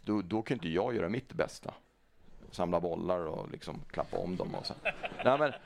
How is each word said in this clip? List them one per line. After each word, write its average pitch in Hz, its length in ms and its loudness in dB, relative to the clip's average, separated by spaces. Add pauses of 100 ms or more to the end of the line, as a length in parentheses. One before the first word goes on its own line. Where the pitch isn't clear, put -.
då, 107 200 2
då 104 200 0
kan 135 120 0
inte 90 140 -2
jag 101 260 4
göra 90 140 2
mitt 123 240 -2
bästa. - 420 -2 (760)
Samla 87 300 2
bollar 87 400 2
och - 300 -4
liksom - 300 -8 (100)
klappa - 260 -2
om 90 200 0
dem - 180 -2
och - 120 -4
så. - 80 -4 (500)
Nej, 131 140 8
men 147 140 4 (140)